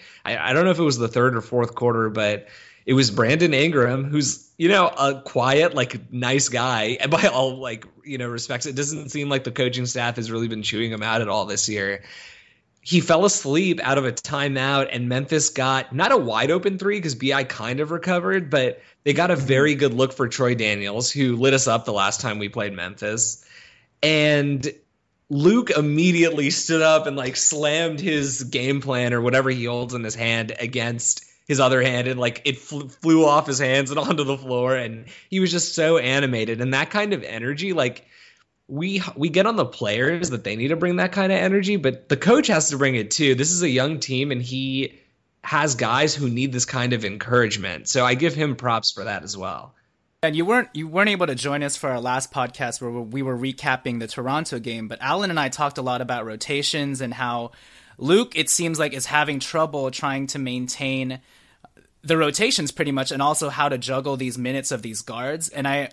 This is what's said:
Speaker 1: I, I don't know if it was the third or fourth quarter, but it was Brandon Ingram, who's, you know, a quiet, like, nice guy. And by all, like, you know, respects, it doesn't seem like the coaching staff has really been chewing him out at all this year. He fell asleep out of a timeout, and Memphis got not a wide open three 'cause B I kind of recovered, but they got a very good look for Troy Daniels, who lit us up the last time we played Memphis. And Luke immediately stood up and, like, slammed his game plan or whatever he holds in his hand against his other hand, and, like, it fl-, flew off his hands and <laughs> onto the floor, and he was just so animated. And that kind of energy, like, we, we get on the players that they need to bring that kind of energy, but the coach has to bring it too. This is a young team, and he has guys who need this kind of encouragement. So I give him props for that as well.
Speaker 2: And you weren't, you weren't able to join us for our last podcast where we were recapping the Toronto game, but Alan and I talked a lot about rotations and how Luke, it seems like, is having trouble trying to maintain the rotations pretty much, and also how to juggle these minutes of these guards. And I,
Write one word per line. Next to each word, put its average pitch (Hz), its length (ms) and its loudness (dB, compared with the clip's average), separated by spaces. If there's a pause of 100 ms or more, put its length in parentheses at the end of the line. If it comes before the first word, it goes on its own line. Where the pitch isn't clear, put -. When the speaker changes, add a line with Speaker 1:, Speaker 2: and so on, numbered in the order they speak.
(240)
Speaker 1:
I, 113 140 -4
I 101 160 0
don't 165 120 4
know 185 60 4
if 160 80 2
it 170 40 2
was 135 160 2
the 117 80 0
third 123 280 2
or 110 60 -2
fourth 120 320 -2
quarter, 113 380 0
but 104 360 -2 (380)
it 135 80 2
was 127 160 4
Brandon 147 460 2
Ingram, 135 500 2
who's, 143 420 -2 (120)
you 165 100 4
know, 190 180 6
a 139 340 0
quiet, 143 520 2
like, 123 400 -4
nice 123 360 0
guy. 120 520 0
And 139 80 0
by 151 140 2
all, 131 360 2
like, 113 260 -10 (200)
you 135 140 -10
know, 123 100 -6
respects, 120 380 -6
it 135 80 -8
doesn't 143 340 -6
seem 147 180 -6
like 135 160 -2
the 123 80 -6
coaching 123 360 -2
staff 120 300 -4
has 113 140 -6
really 117 160 -2
been 110 140 -6
chewing 113 300 -4
him 107 100 -6
out 113 200 0
at 107 60 -2
all 98 180 0
this 104 220 -4
year. 98 360 -4 (800)
He 175 200 2
fell 165 240 4
asleep 175 560 2
out 135 160 2
of 135 80 0
a 120 60 0
timeout, 139 800 -2
and 123 180 -4
Memphis 135 400 0
got 131 460 0
not 190 160 2
a 262 60 6
wide 120 340 0
open 185 260 0
three 202 240 -2
'cause 151 140 -2
B 131 180 0
I 139 100 2
kind 127 360 -6
of 151 100 -2
recovered, 180 640 -2
but 127 280 2 (240)
they 143 100 2
got 170 180 4
a 175 40 4
very 139 380 4
good 135 220 2
look 131 180 2
for 127 140 0
Troy 123 260 2
Daniels, 107 560 -2
who 131 260 2
lit 135 200 4
us 131 120 2
up 113 180 2
the 110 80 -4
last 101 280 0
time 107 160 -4
we 104 100 -6
played 104 260 -6
Memphis. 104 720 -4 (600)
And 147 640 4 (640)
Luke 175 420 4
immediately 151 800 4
stood 160 320 2
up 156 240 6
and, 139 100 -4
like, 131 180 -4
slammed 156 640 0
his 147 440 -2
game 131 380 -2
plan 123 340 0
or 120 60 0
whatever 127 280 4
he 127 160 -2
holds 120 300 -4
in 120 80 -6
his 107 100 -6
hand 113 460 -2
against 120 640 -4 (220)
his 139 120 0
other 131 220 6
hand, 123 260 2
and, 127 120 -4
like, 120 260 -2
it 131 120 -2
fl-, 143 300 -10
flew 160 380 4
off 147 220 4
his 135 120 -2
hands 135 300 2
and 143 100 -2
<laughs> - 0 -
onto 147 240 0
the 135 140 0
floor, 127 380 0
and 117 300 -8 (260)
he 190 80 0
was 185 120 2
just 170 220 -2
so 165 240 4
animated. 123 640 0
And 127 140 0
that 156 160 0
kind 208 220 0
of 127 100 -6
energy, 135 500 -6
like, 127 320 -2 (640)
we, 180 360 -4 (120)
we 151 140 -2
get 185 160 2
on 226 100 0
the 165 100 0
players 135 640 -2
that 113 120 -6
they 101 120 -4
need 120 140 -2
to 165 60 2
bring 175 200 0
that 180 160 0
kind 190 200 0
of 185 60 2
energy, 190 380 2
but - 340 -2
the 147 80 2
coach 254 300 4
has 160 220 2
to 139 100 -4
bring 135 160 2
it 110 160 -2
too. 139 240 4
This 143 160 0
is 175 100 0
a 175 80 2
young 135 300 0
team, 135 320 -2
and 123 100 -4
he 131 580 -6 (440)
has 147 320 0
guys 127 400 2
who 139 160 -2
need 127 200 -2
this 123 140 -2
kind 123 280 -2
of 110 120 -2
encouragement. 104 840 0
So 127 160 2
I 123 120 4
give 151 180 0
him 147 220 -2
props 117 360 0
for 98 120 -10
that 101 180 -6
as 101 160 -12
well. 90 380 -10 (480)
Speaker 2:
And 156 120 0
you 165 100 2
weren't, 233 280 2
you 156 140 -8
weren't 196 240 2
able 180 160 0
to 135 80 -2
join 143 260 -2
us 143 160 -4
for 139 140 -4
our 120 100 -2
last 127 320 -2
podcast 123 480 -4
where 120 80 -8
we 120 320 -8
were 131 160 -2
recapping 127 600 -4
the 113 80 -6
Toronto 135 500 -4
game, 113 300 -8
but 113 120 -10
Alan 175 300 -2
and 165 100 -2
I 135 100 0
talked 143 280 -4
a 135 60 -6
lot 123 180 -2
about 120 240 -4
rotations 139 760 -4
and 120 120 -6
how 120 380 -4 (480)
Luke, 190 360 4
it 160 140 0
seems 165 300 0
like, 151 140 0
is 135 120 -6
having 147 340 0
trouble 147 520 -2
trying 139 360 -4
to 139 120 -8
maintain 127 800 -4 (840)
the 160 160 2
rotations 160 540 2
pretty 143 200 -2
much, 135 200 -2
and 135 80 -4
also 147 300 2
how 143 180 0
to 135 120 0
juggle 131 360 -2
these 127 220 -4
minutes 131 340 -4
of 113 120 -6
these 110 180 -8
guards. 135 480 -6
And 139 180 -4
I, 139 260 -2